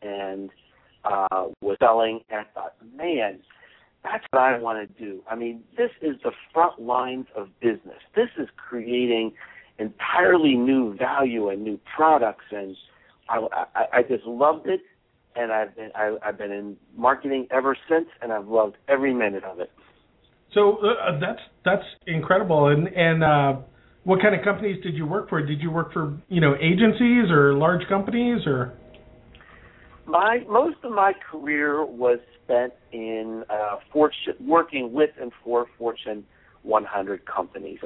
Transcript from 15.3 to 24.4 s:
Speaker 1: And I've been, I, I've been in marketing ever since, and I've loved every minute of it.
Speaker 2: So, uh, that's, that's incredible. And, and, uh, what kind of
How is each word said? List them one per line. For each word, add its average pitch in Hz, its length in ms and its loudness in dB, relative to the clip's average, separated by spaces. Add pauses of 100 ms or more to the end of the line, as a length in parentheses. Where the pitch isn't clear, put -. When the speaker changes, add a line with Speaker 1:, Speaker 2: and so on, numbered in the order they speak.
Speaker 1:
And 117 160 -4
I've 107 240 -4
been, 110 180 -16
I, 107 300 -2
I've 107 120 -6
been 101 140 -8
in 101 260 -10 (200)
marketing 135 560 0
ever 131 240 0 (120)
since, 165 200 2 (120)
and 120 120 -6
I've 104 160 -6
loved 107 280 2 (120)
every 135 260 2
minute 98 300 -2
of 92 160 -12
it. 90 100 -10 (800)
Speaker 2:
So, 208 260 4
uh, 208 420 -2
that's, 160 180 -6 (260)
that's 185 200 0 (240)
incredible. 165 600 4
And, 151 200 4
and, 165 340 2
uh, 143 380 4 (420)
what 185 180 2
kind 208 140 6
of - 80 -2